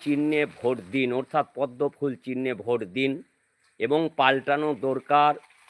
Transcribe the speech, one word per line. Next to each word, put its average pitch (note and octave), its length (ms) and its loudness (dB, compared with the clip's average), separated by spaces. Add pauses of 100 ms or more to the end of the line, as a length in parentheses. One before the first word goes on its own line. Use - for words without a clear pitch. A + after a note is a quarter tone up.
চিহ্নে D3 460 0
ভোট B2 320 -2 (140)
দিন", B2+ 200 0
অর্থাৎ C3+ 420 -2
পদ্মফুল C3+ 600 -4
চিহ্নে B2+ 380 -4
ভোট A2+ 300 -2
দিন, C3+ 380 -2 (560)
এবং D3+ 380 2
পাল্টানো C#3+ 580 2
দরকার, C#3+ 600 2 (360)